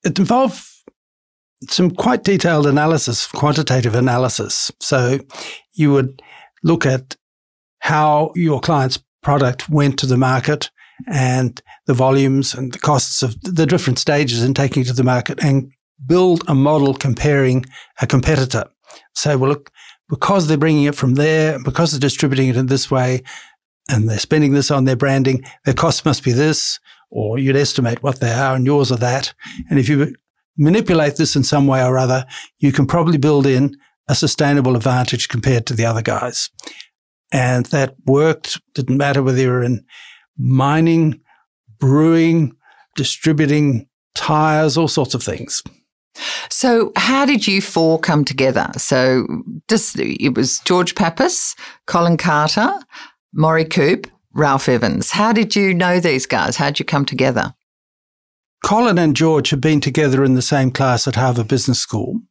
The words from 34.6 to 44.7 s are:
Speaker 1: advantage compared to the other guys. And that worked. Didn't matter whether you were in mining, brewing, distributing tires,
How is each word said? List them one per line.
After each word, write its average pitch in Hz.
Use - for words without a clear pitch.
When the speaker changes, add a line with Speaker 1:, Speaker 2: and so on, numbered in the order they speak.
Speaker 1:
advantage 123
compared 120
to 127
the 110
other 113
guys. 117
And 127
that 135
worked. 156
Didn't 135
matter 139
whether 127
you 131
were 123
in 120
mining, 147
brewing, 160
distributing 147
tires, 156